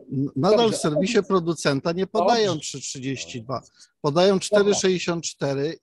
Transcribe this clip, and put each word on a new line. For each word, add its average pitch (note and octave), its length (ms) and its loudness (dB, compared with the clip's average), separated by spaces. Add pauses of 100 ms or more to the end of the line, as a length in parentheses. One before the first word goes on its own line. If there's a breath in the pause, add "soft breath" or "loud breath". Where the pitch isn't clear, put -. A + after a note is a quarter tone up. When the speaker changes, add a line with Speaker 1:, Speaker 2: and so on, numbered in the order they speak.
(140)
Speaker 1:
N-, C#3 220 -2
nadal F#3 220 4
Speaker 2:
Dobrze, A3+ 200 2
Speaker 1:
w - 40 -8
serwisie F#3+ 360 0
Speaker 2:
opowiedz. G3 100 2
Speaker 1:
producenta E3+ 640 0
nie F3+ 160 -2
podają A3 400 2
Speaker 2:
Dobrze. E3+ 140 -2
Speaker 1:
trzy C#3 200 -10
trzydzieści C3 600 -8
dwa. A#2 200 -8 (400 soft breath)
Podają F3 320 4
Speaker 2:
Dobra. F#3+ 60 2
Speaker 1:
cztery G3+ 340 2
sześćdziesiąt F3 500 -2
cztery C#3 600 -4